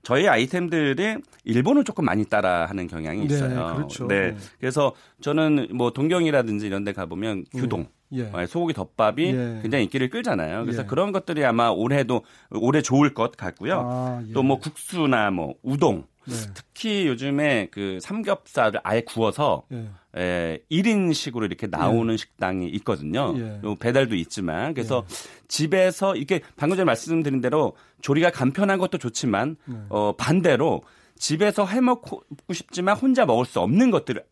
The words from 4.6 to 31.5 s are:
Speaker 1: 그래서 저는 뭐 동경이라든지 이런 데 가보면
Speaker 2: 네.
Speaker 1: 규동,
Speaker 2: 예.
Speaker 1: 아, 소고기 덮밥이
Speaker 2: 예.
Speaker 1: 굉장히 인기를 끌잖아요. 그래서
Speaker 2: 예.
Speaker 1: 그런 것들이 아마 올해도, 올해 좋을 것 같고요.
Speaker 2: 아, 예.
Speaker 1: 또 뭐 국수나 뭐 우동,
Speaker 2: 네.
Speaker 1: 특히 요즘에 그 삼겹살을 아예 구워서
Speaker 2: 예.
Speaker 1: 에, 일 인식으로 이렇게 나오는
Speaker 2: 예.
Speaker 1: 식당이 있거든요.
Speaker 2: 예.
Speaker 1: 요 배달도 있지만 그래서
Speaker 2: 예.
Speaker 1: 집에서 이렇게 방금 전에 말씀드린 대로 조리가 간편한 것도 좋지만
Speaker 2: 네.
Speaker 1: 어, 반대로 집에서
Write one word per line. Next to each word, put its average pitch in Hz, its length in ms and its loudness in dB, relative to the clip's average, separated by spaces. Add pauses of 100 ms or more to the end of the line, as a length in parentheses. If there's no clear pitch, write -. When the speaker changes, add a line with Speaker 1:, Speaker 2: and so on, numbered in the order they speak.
Speaker 1:
그래서 131 340 0 (260)
저는 151 540 2
뭐 120 180 2
동경이라든지 139 760 2
이런 101 180 -4
데 101 80 -4
가보면 95 600 -6
Speaker 2:
네. 127 80 -6
Speaker 1:
규동, 110 260 -2 (260)
Speaker 2:
예. 120 200 -6
Speaker 1:
아, 87 140 -4
소고기 170 260 -2
덮밥이 110 540 0
Speaker 2:
예. 120 340 -2
Speaker 1:
굉장히 110 240 0
인기를 127 240 -2
끌잖아요. 113 560 -4
그래서 113 180 -4
Speaker 2:
예. 101 40 -8
Speaker 1:
그런 180 260 0
것들이 170 320 -2
아마 117 260 4
올해도, 120 520 0 (300)
올해 123 280 2
좋을 139 320 4
것 117 240 -2
같고요. 123 480 -4
Speaker 2:
아, 127 420 -6
예. 110 60 -12
Speaker 1:
또 131 100 2
뭐 135 160 4
국수나 135 720 0
뭐 82 320 -4
우동, 131 420 2 (220)
Speaker 2:
네. 127 80 -6 (200)
Speaker 1:
특히 202 520 -4
요즘에 135 640 0
그 98 300 -6
삼겹살을 120 840 -2
아예 110 180 0
구워서 113 720 0
Speaker 2:
예. 113 160 -10 (280)
Speaker 1:
에, 87 420 -2 (120)
일 180 160 2
인식으로 160 600 0
이렇게 90 200 -6
나오는 110 460 2
Speaker 2:
예. 113 40 0
Speaker 1:
식당이 92 500 -4 (100)
있거든요. 101 600 -2
Speaker 2:
예. 107 280 -8
Speaker 1:
요 104 120 -4
배달도 120 380 2
있지만 90 600 -4
그래서 120 360 -2
Speaker 2:
예. - 40 -12 (340)
Speaker 1:
집에서 185 680 2
이렇게 147 240 -2 (160)
방금 170 200 0
전에 247 80 2
말씀드린 147 560 2
대로 127 340 2 (280)
조리가 160 280 2
간편한 190 480 0
것도 180 200 -2
좋지만 123 580 -2 (100)
Speaker 2:
네. 123 100 -10 (120)
Speaker 1:
어, 104 280 2
반대로 151 680 2 (340)
집에서 202 500 0